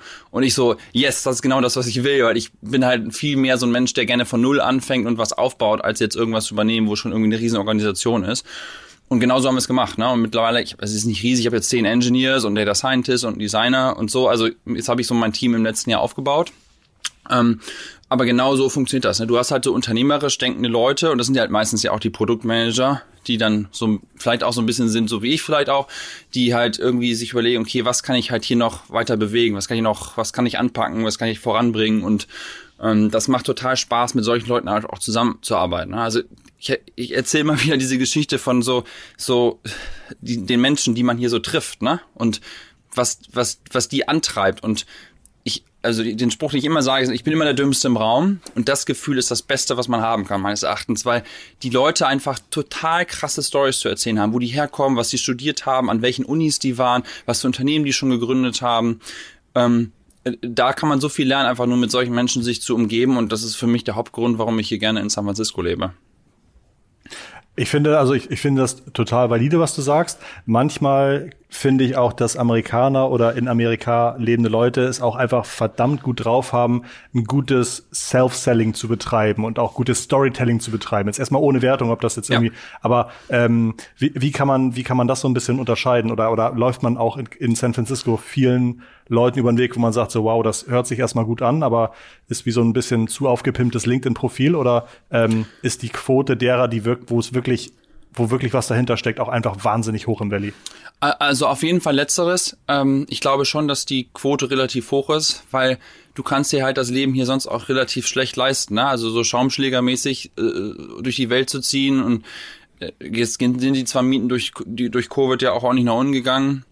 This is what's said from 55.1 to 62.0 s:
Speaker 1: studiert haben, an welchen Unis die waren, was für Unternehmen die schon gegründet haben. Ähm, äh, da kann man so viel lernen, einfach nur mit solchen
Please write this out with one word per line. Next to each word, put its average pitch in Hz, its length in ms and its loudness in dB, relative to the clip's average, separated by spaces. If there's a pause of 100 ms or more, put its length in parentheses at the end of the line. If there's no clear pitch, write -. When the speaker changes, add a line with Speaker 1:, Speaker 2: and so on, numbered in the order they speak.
Speaker 1:
studiert 135 480 -4
haben, 131 240 0
an 110 120 0
welchen 123 240 -2
Unis 156 340 0
die 127 180 -2
waren, 123 260 2 (220)
was 117 160 -2
für 135 60 -2
Unternehmen 143 380 0
die 135 80 0
schon 135 160 0
gegründet 123 520 0
haben. 117 400 0 (540)
Ähm, 120 360 2 (320)
äh, 127 80 -4 (100)
da 123 320 0
kann 156 160 -2
man 139 120 2
so 147 80 0
viel 139 180 -2
lernen, 135 220 2
einfach 123 180 0
nur 123 100 2
mit 120 140 2
solchen 123 240 0